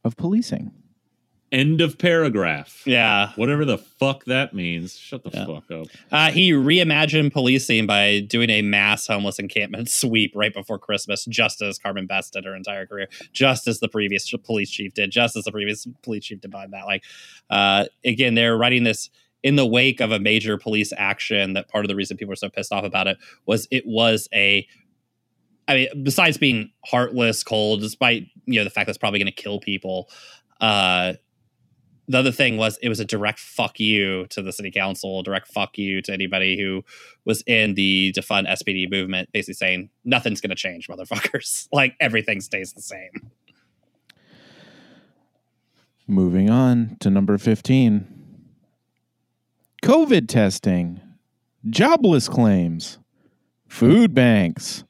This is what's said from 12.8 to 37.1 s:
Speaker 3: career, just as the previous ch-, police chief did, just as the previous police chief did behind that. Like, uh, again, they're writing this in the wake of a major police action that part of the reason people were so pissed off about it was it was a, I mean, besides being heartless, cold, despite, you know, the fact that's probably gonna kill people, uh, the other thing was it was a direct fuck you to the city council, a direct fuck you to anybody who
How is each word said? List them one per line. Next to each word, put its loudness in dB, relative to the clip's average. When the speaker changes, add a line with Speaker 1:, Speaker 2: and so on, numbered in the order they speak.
Speaker 3:
career, -10
just 0
as -4
the -4
previous -4
ch-, -8
police -4
chief -10
did, -4
just 0
as -6
the -8
previous -6
police -8
chief -14
did -16
behind -16
that. -16
Like, -6
uh, 2
again, 2
they're 4
writing 2
this -2
in 4
the 4
wake 2
of 0
a 0
major 0
police -2
action -2
that -6
part -2
of -4
the -2
reason -6
people -10
were -6
so -8
pissed -8
off -4
about -2
it -4
was 0
it -4
was 0
a, 2
I 4
mean, -2
besides 2
being 0
heartless, 0
cold, 0
despite, -2
you 0
know, 0
the -4
fact -4
that's -6
probably -2
gonna -2
kill -8
people, -8
uh, 0
the 0
other 2
thing 0
was -2
it -2
was -4
a -4
direct -4
fuck -8
you 0
to -8
the -10
city -10
council, -4
a -12
direct -6
fuck -6
you -4
to -10
anybody -2
who -4